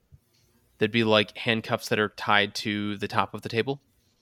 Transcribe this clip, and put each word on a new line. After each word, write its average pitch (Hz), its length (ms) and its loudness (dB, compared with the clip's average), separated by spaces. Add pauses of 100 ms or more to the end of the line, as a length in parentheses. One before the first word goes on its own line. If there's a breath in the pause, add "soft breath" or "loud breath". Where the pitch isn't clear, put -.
(760)
there'd 107 140 0
be, 117 120 2
like, 107 340 2
handcuffs 113 520 -2
that 110 100 0
are 104 100 0
tied 101 460 2
to 104 400 -4
the 101 140 -6
top 104 240 -2
of 107 80 -12
the - 80 -10
table. 120 320 -2 (400)